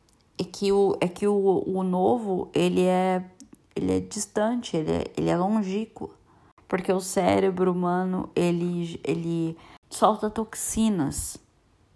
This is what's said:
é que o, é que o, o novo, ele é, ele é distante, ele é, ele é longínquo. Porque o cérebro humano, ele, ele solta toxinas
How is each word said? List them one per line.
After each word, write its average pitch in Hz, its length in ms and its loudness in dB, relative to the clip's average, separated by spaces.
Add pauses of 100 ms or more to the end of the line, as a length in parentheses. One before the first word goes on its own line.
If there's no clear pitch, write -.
(380)
é 190 60 -4
que 196 280 -2
o, 196 300 4
é 180 60 2
que 180 200 -4
o, 196 380 2
o 190 180 -2
novo, 190 720 0
ele 180 300 2
é, 185 400 2 (520)
ele 190 220 0
é - 20 0
distante, 214 800 -4
ele 160 140 -2
é, 170 120 0 (120)
ele 160 140 0
é 165 80 2
longínquo. 202 760 -2 (560)
Porque 185 240 -2
o 185 80 2
cérebro 185 720 2
humano, 180 640 0
ele, 175 680 0
ele 165 540 -2 (320)
solta 214 400 2
toxinas 214 1080 -2 (580)